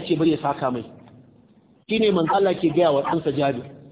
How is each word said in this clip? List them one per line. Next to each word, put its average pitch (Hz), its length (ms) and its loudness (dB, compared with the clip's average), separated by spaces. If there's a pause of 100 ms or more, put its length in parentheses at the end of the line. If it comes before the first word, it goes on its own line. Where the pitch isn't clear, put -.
ce 170 80 0
bari 160 160 2
ya 147 60 0
saka 143 340 -2
mai. 117 140 -6 (1040)
Shi 220 100 0
ne 214 120 2
manzo 165 220 0
Allah 196 220 2
ke 165 160 0
gaya 160 220 4
wa 139 100 2
ɗansa 165 320 -2
Jabir. 139 300 -2 (260)